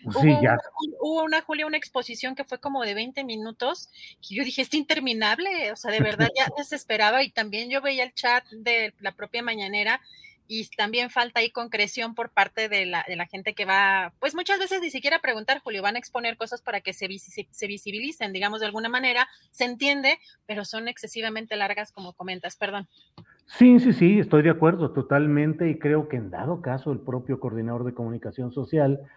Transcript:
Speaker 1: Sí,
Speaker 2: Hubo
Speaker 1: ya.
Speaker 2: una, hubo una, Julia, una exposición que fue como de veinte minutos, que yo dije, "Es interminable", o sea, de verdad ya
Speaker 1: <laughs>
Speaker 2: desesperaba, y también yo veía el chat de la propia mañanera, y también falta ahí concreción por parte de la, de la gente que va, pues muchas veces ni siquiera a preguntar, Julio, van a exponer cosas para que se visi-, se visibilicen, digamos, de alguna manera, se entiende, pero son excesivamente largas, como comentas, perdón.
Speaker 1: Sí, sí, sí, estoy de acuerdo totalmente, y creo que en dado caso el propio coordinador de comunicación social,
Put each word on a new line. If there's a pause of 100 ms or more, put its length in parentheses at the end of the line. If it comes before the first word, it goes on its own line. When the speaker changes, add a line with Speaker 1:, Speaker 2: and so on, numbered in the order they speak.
Speaker 1:
Sí,
Speaker 2:
Hubo
Speaker 1:
ya.
Speaker 2:
una, (440)
hubo
una,
Julia,
una
exposición
que
fue
como
de
veinte
minutos, (360)
que
yo
dije,
"Es
interminable",
o
sea,
de
verdad
ya
Speaker 1:
<laughs>
Speaker 2:
desesperaba,
y
también
yo
veía
el
chat
de
la
propia
mañanera, (520)
y
también
falta
ahí
concreción
por
parte
de
la,
de
la
gente
que
va,
pues
muchas
veces
ni
siquiera
a
preguntar,
Julio,
van
a
exponer
cosas
para
que
se
visi-,
se
visibilicen,
digamos,
de
alguna
manera, (240)
se
entiende, (300)
pero
son
excesivamente
largas,
como
comentas,
perdón. (580)
Speaker 1:
Sí,
sí,
sí,
estoy
de
acuerdo
totalmente,
y
creo
que
en
dado
caso
el
propio
coordinador
de
comunicación
social, (160)